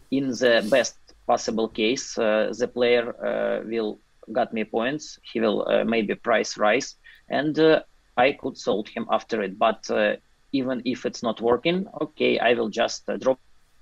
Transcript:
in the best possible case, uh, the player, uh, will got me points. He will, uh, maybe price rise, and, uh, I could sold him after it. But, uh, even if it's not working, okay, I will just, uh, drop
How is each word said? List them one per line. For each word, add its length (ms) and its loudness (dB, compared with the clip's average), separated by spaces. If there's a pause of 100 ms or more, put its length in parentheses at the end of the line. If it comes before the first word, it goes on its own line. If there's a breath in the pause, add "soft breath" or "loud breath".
(100)
in 200 0
the 380 4
best 280 2 (300)
possible 420 0
case, 500 -2
uh, 400 2
the 80 -2
player, 380 2 (200)
uh, 440 -2
will 300 -4 (340)
got 200 -2
me 120 -4
points. 580 -4
He 160 -6
will, 300 0
uh, 160 2
maybe 300 0
price 420 0
rise, 400 0 (320 loud breath)
and, 300 -2
uh, 240 6 (340)
I 160 4
could 260 -8
sold 300 -2
him 220 -8
after 320 -2
it. 160 -6
But, 320 0
uh, 260 2 (360)
even 320 -2
if 220 -4
it's 160 -8
not 180 -4
working, 460 0 (140)
okay, 380 0
I 160 4
will 140 -2
just, 400 -4
uh, 80 -2
drop 220 0 (440)